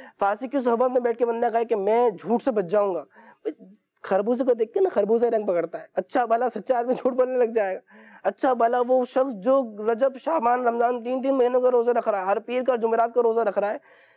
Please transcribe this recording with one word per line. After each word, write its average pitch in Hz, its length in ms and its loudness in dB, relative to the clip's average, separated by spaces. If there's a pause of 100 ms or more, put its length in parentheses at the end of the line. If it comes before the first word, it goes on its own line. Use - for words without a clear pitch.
(180)
فاسق 208 340 -2
کی 277 80 0
صحبت 247 300 2
میں 254 100 2
بیٹھ 233 180 0
کے 247 80 0
بندہ 233 260 0
کہے 233 120 0
کہ 226 120 -2
میں 220 340 2
جھوٹ 190 320 -2
سے 277 80 -2
بچ 208 140 0
جاؤں 196 300 0
گا۔ 151 100 -8 (960)
خربوزے 226 420 0
کو 247 100 2
دیکھ 220 180 -4
کے 392 80 0
نا، 381 80 2
خربوزہ 220 380 2
رنگ 220 200 0
پکڑتا 170 340 -2
ہے، 160 140 -20
اچھا 240 300 -2
بھلا 233 300 0
سچا 240 240 -2
آدمی 240 160 0
جھوٹ 254 180 -2
بولنے 254 260 0
لگ 226 160 2
جائے 196 200 0
گا، 190 60 -10 (420)
اچھا 262 300 0
بھلا 240 360 2
وہ 254 160 2
شخص 262 300 -2
جو 226 420 0 (160)
رجب، 254 200 0 (120)
شعبان، 247 420 0
رمضان 233 360 0
تین 247 200 -4
تین 269 160 0
مہینوں 247 220 2
کا 247 100 2
روزہ 240 200 2
رکھ 233 180 0
رہا 202 120 0
ہے، 185 40 -4
ہر 202 140 0
پیر 240 280 -4
کا، 254 100 2
جمعرات 226 380 0
کا 247 80 2
روزہ 226 180 2
رکھ 208 180 -2
رہا 202 140 0
ہے، 269 40 -8 (400)